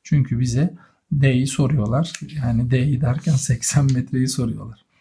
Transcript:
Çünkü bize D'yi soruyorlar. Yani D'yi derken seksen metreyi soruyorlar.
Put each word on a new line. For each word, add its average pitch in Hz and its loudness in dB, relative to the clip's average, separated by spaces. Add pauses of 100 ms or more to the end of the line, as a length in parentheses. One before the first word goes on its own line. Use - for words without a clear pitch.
Çünkü 135 2
bize 127 0 (380)
D'yi 135 2
soruyorlar. 135 0 (300)
Yani 120 0
D'yi 131 2
derken 143 0
seksen 135 0
metreyi 127 -2
soruyorlar. 117 -6 (160)